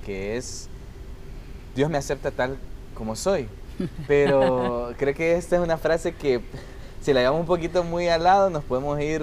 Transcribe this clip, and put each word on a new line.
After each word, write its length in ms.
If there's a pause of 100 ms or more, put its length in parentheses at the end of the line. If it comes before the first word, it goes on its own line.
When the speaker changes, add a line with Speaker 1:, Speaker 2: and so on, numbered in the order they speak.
Speaker 1:
que 320
es, 320 (1040)
"Dios 140
me 80
acepta 340
tal 260 (360)
como 220
soy". 320 (300)
Speaker 2:
<laughs> 300
Speaker 1:
Pero 920
creo 160
que 220
esta 220
es 40
una 160
frase 360
que, 260 (600)
si 120
la 60
llevamos 220
un 60
poquito 360
muy 240
al 160
lado, 260
nos 140
podemos 380
ir 220